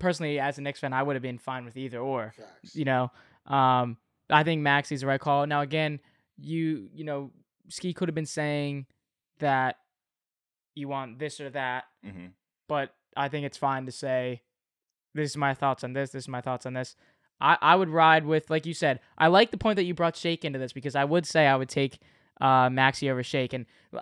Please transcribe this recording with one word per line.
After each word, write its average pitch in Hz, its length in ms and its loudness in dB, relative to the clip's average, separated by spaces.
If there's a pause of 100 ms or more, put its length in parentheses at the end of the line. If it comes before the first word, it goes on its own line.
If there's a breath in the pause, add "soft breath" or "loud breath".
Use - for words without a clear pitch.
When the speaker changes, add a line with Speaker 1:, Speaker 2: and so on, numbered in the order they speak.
Speaker 1:
personally, 156 400 -2
as 139 180 -4
a 139 40 -12
Knicks 139 180 -8
fan, 135 140 -6
I 131 100 0
would 143 140 -2
have 123 40 -8
been 123 160 -8
fine 127 280 -10
with 117 100 -20
either 127 240 -10
or, 120 380 -4
Speaker 2:
Facts. - 360 -20
Speaker 1:
you 151 120 -4
know. 127 260 2 (340 soft breath)
Um, 127 520 2 (320)
I 156 140 6
think 160 180 0
Maxey's 143 400 0
the 135 60 -6
right 135 120 0
call. 143 280 0
Now, 147 120 -2
again, 147 400 -4 (380)
you, 151 560 -6
you 156 100 -16
know, 143 280 -8 (360)
Ski - 260 -8
could 180 140 -4
have 156 80 -4
been 160 100 -4
saying 143 600 -4 (540)
that 131 400 0 (960)
you 143 120 -10
want 131 320 -10
this 147 220 -10
or 139 80 -12
that, 127 340 -4 (220)
Speaker 2:
Mm-hmm. 92 220 -14 (420)
Speaker 1:
but 143 260 -4 (220)
I 139 100 -2
think 143 180 -6
it's - 120 -12
fine 135 280 -2
to 127 60 -12
say, 127 500 -4 (720)
"This 147 160 -2
is 147 80 -10
my 139 160 0
thoughts 135 320 -2
on 127 80 -8
this, 135 160 -4
this 131 160 -12
is - 20 -16
my 127 140 -8
thoughts 123 240 -6
on 127 80 -8
this." 127 220 -8 (440)
I, 151 220 6
I 165 140 8
would 185 140 4
ride 160 360 6
with, 156 240 0
like 156 160 0
you 165 80 -6
said, 143 260 0 (180 soft breath)
I 160 100 6
like 202 240 8
the 208 60 -6
point 214 200 0
that 196 60 2
you 180 100 -2
brought 165 240 0
Shake 170 260 -4
into 143 160 -4
this, 127 140 -8
because 135 220 -6
I 139 100 2
would 160 200 2
say 156 220 4
I 135 80 6
would 131 140 -2
take, 139 300 -2 (420 soft breath)
uh, 131 280 6
Maxey 131 400 2
over 127 140 -2
Shake. 127 300 -2
And 127 120 -8 (360 soft breath)